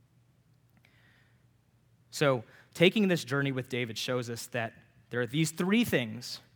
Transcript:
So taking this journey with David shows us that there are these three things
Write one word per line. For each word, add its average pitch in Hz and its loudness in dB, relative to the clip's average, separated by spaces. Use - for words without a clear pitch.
So 135 2
taking 196 6
this 170 0
journey 139 -2
with 127 -6
David 120 -4
shows 123 -4
us 117 -10
that 113 -6
there 120 -2
are 123 0
these 151 0
three 208 2
things 123 -4